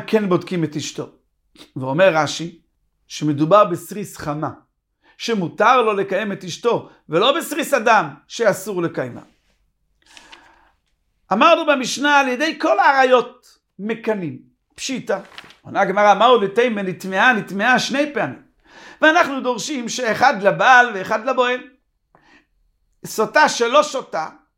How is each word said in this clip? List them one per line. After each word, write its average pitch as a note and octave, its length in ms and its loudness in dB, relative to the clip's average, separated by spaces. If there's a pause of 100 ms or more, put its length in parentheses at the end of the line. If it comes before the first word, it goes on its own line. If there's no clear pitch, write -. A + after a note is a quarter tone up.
כן G#3 220 0
בודקים F3 340 -2
את D3+ 120 -4
אשתו. - 340 -10 (640)
ואומר D#3 400 2
רש"י, D#3 460 -4 (460)
שמדובר D#3 580 2
בסריס F3+ 520 -8
חמה, D3+ 320 -8 (680)
שמותר A3 640 2
לו A3 120 0
לקיים G3 380 -4
את F#3 120 -10
אשתו, F#3 460 -4 (200)
ולא A3+ 280 2
בסריס D4 360 -6
אדם G#3+ 360 2 (180)
שאסור G3+ 540 -4
לקיימה. C#3 400 -6 (2000)
אמרנו D#4+ 320 4
במשנה, C#4+ 540 0
על C4+ 80 0
ידי D4+ 320 -4
כל D#4+ 200 0
העריות C4 760 2 (220)
מקנים, G3+ 580 -6 (380)
פשיטא. G#3+ 440 -6 (420)
עונה C3+ 200 -4
הגמרא, G3+ 320 4
"מהו A#3 240 6
דתימא G3+ 440 -2
נטמעה?" F#3+ 520 0
נטמעה G#3 460 -2
שני D4 340 -4
פעמים. C#3+ 280 -6 (600)
ואנחנו D4+ 400 2
דורשים B3 480 -6
שאחד A#3 540 0
לבעל A#3+ 500 6
ואחד G3 320 -4
לבועל. B3+ 340 0 (1500)
סוטה A3 440 2
שלא A#3+ 340 2
שותה, G#3 440 -8 (300)